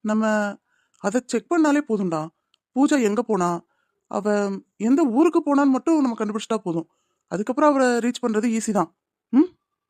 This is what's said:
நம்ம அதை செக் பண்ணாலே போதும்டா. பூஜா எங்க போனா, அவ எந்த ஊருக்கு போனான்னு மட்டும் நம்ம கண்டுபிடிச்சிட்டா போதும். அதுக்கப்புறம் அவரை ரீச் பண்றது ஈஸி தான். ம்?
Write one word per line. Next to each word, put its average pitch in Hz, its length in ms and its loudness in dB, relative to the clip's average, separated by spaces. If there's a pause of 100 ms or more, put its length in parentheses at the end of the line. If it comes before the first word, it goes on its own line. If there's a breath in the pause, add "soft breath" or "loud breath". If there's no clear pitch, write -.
நம்ம 214 260 0 (760)
அதை 202 160 -2 (120)
செக் 226 200 -4
பண்ணாலே 302 360 2
போதும்டா. 190 320 -2 (560)
பூஜா 285 220 2 (100)
எங்க 214 220 -2
போனா, 180 200 0 (600)
அவ 208 260 -2 (520)
எந்த 285 120 4 (180)
ஊருக்கு 339 300 2
போனான்னு 277 280 2
மட்டும் 320 280 0
நம்ம 240 160 -2
கண்டுபிடிச்சிட்டா 214 380 -4 (100)
போதும். 165 200 -4 (440)
அதுக்கப்புறம் 254 400 2
அவரை 262 180 2 (160)
ரீச் 240 180 -4
பண்றது 220 320 0
ஈஸி 220 220 -2
தான். 165 120 -2 (420)
ம்? 311 160 6 (420)